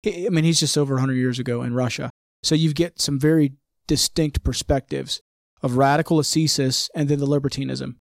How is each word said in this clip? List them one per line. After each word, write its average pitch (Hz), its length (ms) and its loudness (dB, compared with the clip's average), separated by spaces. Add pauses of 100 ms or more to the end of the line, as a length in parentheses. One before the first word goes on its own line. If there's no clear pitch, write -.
He, 180 240 0
I 233 40 2
mean, 160 140 2
he's 165 160 4
just 151 180 0
over 139 180 0
a 127 40 0
hundred 131 160 0
years 127 220 0
ago 120 240 -4
in 120 120 -6
Russia. 123 360 -2 (320)
So - 120 0
you 160 180 2
get 170 280 -2
some 143 180 -2
very 151 360 4 (320)
distinct - 580 -2
perspectives 135 760 -4 (420)
of 123 140 0
radical 147 420 4
ascesis 143 760 0
and 147 140 -2
then 147 100 0
the 139 80 -2
libertinism. 135 760 -4